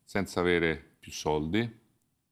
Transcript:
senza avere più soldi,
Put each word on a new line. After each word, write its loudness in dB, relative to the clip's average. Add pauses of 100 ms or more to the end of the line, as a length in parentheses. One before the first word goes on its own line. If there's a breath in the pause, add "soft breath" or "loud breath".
senza -2
avere 2 (160)
più -20
soldi, -2 (520)